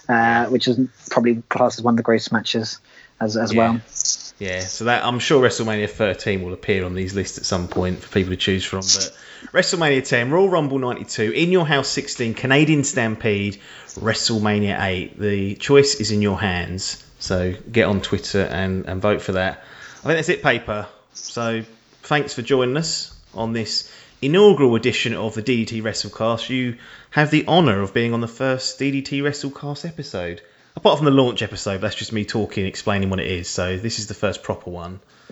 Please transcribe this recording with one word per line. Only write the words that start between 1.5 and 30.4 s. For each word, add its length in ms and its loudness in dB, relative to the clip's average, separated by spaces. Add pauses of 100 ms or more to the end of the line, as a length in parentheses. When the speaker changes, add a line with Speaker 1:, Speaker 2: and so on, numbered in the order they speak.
Speaker 1:
as 60 -4
one 100 4
of 20 4
the 60 2
greatest 300 2
matches 480 -2 (380)
as, 200 -2
as 160 0
Speaker 2:
Yeah. 40 4 (140)
Speaker 1:
well. 80 0 (580)
Speaker 2:
Yeah, 220 -6
so 260 -6
that, 180 2
I'm 160 0
sure 200 4
WrestleMania 480 2
thirteen 540 -2
will 100 -6
appear 320 0
on 100 -4
these 200 -4
lists 240 -4
at 60 -10
some 240 -2
point 320 -2
for 120 -18
people 200 2
to 40 -4
choose 280 0
from. 160 -6
But 360 -2 (360)
WrestleMania 520 2
ten, 260 0
Royal 180 4
Rumble 320 0
ninety-two, 500 -4
In 220 0
Your 120 4
House 220 0
sixteen, 480 -4
Canadian 480 4
Stampede, 800 -2 (340)
WrestleMania 880 0
eight. 360 -4
The 360 -2
choice 460 4
is 100 -2
in 120 2
your 180 2
hands, 680 -4 (140)
so 340 0 (160)
get 140 4
on 160 2
Twitter 420 -2
and, 440 -2
and 140 -6
vote 220 0
for 100 -4
that. 300 -2 (420)
I 40 -6
think 100 2
that's 120 -4
it, 120 -2
Paper. 440 -2 (280)
So, 480 -4 (400)
thanks 320 -2
for 80 -6
joining 340 2
us 400 -4 (180)
on 180 -4
this 400 -4 (280)
inaugural 540 8
edition 400 0
of 200 -4
the 80 -6
D 160 0
D 60 2
T 180 -6
Wrestlecast. 680 -2
You 280 -2 (340)
have 200 2
the 160 4
honour 360 4
of 120 -4
being 180 2
on 80 0
the 80 -2
first 520 -4
D 100 0
D 120 -2
T 180 -4
Wrestlecast 680 -6
episode. 560 -8 (320)